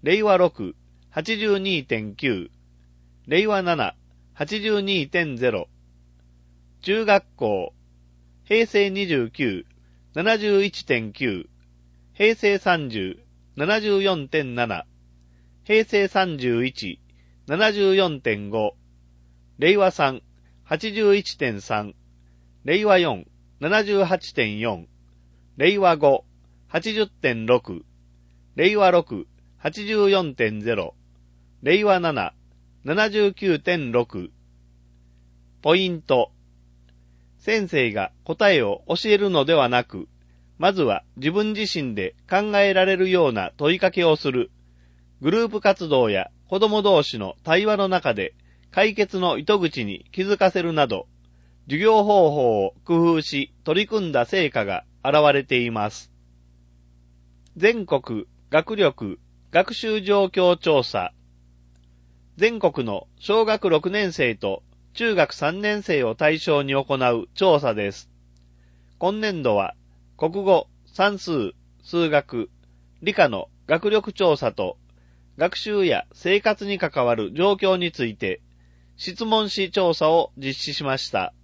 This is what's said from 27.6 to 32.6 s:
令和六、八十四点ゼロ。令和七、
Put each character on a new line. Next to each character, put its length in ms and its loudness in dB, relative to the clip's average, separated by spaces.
令 200 2
和 140 4
六、 380 0
八 120 -6
十 400 0
四 240 0
点 280 -2
ゼ 140 -2
ロ。 200 -8
令 220 2
和 160 4
七、 340 -2